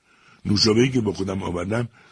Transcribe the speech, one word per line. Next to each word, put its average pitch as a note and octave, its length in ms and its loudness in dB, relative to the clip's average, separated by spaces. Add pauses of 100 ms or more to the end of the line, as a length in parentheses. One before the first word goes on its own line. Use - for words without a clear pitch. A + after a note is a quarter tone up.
(440)
نوشابه‌ای G#2+ 460 4
که C3 100 0
با G2+ 120 0
خودم F#2+ 300 -4
آوردم F#2 460 -4 (240)